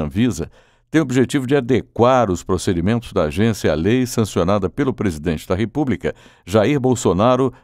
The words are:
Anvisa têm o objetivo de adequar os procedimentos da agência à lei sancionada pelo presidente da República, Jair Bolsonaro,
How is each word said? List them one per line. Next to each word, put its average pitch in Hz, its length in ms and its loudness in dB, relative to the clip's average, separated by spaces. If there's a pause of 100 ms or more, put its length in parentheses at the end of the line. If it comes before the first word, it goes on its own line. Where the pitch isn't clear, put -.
Anvisa 82 500 -2 (400)
têm 156 80 2
o 160 60 2
objetivo 127 420 0
de 139 80 0
adequar 120 760 2
os 90 140 -4
procedimentos 95 720 -2
da 92 100 2
agência 92 480 0
à - 20 2
lei 107 320 0
sancionada 101 640 0
pelo 135 240 -2
presidente 78 540 -4
da 95 80 -2
República, 107 580 -2 (320)
Jair 107 320 2
Bolsonaro, 123 760 2 (100)